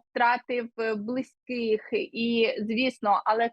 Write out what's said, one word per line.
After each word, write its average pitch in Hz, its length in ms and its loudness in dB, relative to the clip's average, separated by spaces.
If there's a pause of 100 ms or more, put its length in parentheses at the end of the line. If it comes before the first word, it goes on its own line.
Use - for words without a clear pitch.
втратив, 240 600 0 (100)
е, 220 160 0
близьких, 233 1000 -4
і, 226 680 0
звісно, 220 680 0
але 226 280 2